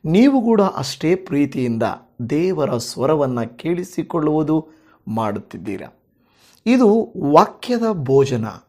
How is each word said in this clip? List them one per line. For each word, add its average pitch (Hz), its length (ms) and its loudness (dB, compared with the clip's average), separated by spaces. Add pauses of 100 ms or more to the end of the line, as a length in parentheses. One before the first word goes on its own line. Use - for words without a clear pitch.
ನೀವು 247 360 4
ಕೂಡ 220 200 2
ಅಷ್ಟೇ 165 540 -2
ಪ್ರೀತಿಯಿಂದ 135 680 -2 (460)
ದೇವರ 147 480 -2
ಸ್ವರವನ್ನ 131 680 -2
ಕೇಳಿಸಿಕೊಳ್ಳುವುದು 156 1200 -2 (400)
ಮಾಡುತ್ತಿದ್ದೀರಾ. 101 960 -8 (640)
ಇದು 226 480 4 (180)
ವಾಕ್ಯದ 214 600 2
ಭೋಜನ 135 540 0 (240)